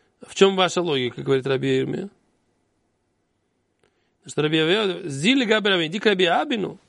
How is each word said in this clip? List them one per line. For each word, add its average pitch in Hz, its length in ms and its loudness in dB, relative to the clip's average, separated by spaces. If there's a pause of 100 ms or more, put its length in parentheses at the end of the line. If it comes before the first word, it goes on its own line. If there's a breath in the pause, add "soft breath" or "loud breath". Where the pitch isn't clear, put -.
(260)
"В - 80 -20
чём 196 220 4
ваша 185 260 0
логика?" — 139 420 -2
говорит 135 220 0
Раби 135 320 0
Ирме. - 320 -4 (2250)
Что 151 160 -6
Раби 151 160 0
Авау, 180 500 0
"Зили 196 380 0
габи 208 240 2
Раби, 180 160 2
иди 165 140 -6
к - 80 -2
Раби 190 180 4
Абину". 190 640 -2